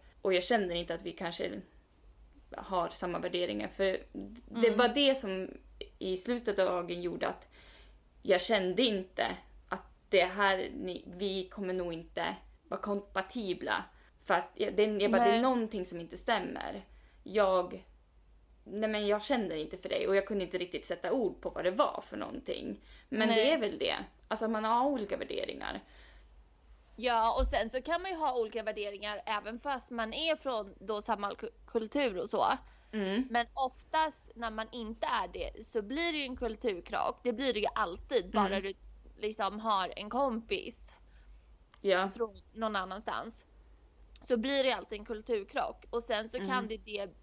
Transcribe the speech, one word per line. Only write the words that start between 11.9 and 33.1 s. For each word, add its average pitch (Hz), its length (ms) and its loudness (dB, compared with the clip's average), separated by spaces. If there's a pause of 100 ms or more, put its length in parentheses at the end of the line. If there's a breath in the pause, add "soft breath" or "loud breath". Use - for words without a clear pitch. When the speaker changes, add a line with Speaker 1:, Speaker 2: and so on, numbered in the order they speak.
Speaker 1:
inte 165 440 -4 (320)
vara - 120 -6
kompatibla. 196 1040 -2 (400 soft breath)
För 190 100 2
att 180 200 0
jag, 208 200 -2
det, 208 100 6
jag 208 260 2
bara, 226 140 6
det 240 40 8
är 233 40 8
Speaker 2:
Nej. 233 100 6
Speaker 1:
någonting 226 420 2
som 175 160 -8
inte 170 160 -12
stämmer. - 680 -2 (380 soft breath)
Jag, 185 600 2 (800)
nej 214 240 -2
men 214 180 0
jag 208 160 2
känner 208 340 0
inte 160 220 -6
för - 100 -12
dig. - 200 0
Och 190 80 6
jag 196 100 4
kunde 196 180 -2
inte 180 140 -4
riktigt 175 280 -6
sätta 175 260 -4
ord 233 280 0
på - 100 -4
vad - 140 -6
det 180 60 4
var 226 380 0
för - 80 -10
någonting. - 640 -6 (280 loud breath)
Men 226 200 2
Speaker 2:
Nej. 226 160 4
Speaker 1:
det 285 80 6
är 320 60 4
väl 226 200 -2
det. 76 180 0 (320)
Alltså 220 200 -2
man 220 160 -2
har 233 220 4
olika 220 300 -2
värderingar. - 640 -6 (1160 soft breath)
Speaker 2:
Ja, 226 440 4
och 262 60 4
sen 226 240 0
så 254 120 -2
kan 339 200 0
man 381 80 -4
ju 359 60 -2
ha 269 240 0
olika 220 220 -2
värderingar 208 640 -4
även 214 340 -4
fast 269 300 -4
man 226 240 -4
är 311 220 2
från 214 440 -4
då 208 220 -4
samma 202 320 -2
ku-, - 160 -10 (160)
kultur 226 520 0
och 208 120 -2
så. - 160 4 (460 soft breath)
Speaker 1:
Mm. 208 380 0